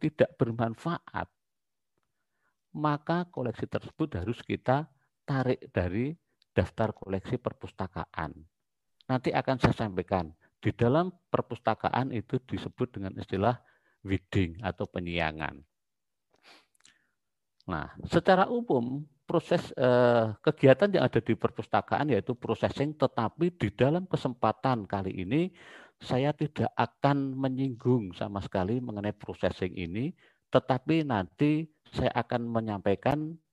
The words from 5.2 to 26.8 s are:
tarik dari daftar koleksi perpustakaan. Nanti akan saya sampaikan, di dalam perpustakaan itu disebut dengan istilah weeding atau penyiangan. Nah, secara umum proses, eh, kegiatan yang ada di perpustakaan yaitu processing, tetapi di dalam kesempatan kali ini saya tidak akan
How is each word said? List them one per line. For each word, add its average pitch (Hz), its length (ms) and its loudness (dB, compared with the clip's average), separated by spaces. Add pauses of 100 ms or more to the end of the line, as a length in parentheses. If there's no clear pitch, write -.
tarik 131 460 0
dari 107 480 -2 (400)
daftar 104 360 0
koleksi 95 440 -6
perpustakaan. - 960 -8 (720)
Nanti 127 240 0
akan 131 320 0
saya 117 140 4 (100)
sampaikan, 92 480 -2 (240)
di - 160 -2
dalam 160 400 2 (160)
perpustakaan - 840 -2
itu 127 280 -4
disebut - 540 -6
dengan 98 220 -8
istilah 101 420 0 (420)
weeding 92 560 -2
atau 101 300 -6
penyiangan. 78 760 -4 (2000)
Nah, 76 220 -6 (100)
secara 185 480 4
umum 147 540 -2 (180)
proses, - 560 -2
eh, 120 640 4
kegiatan 147 480 6
yang 135 160 2
ada - 160 2
di - 80 0
perpustakaan - 800 0
yaitu 113 240 0
processing, 113 560 -2
tetapi 147 640 -2
di 101 160 -2
dalam 156 320 2
kesempatan 123 800 -2
kali 95 400 -4
ini 147 240 0 (560)
saya 139 320 0
tidak 117 400 -2
akan 139 640 0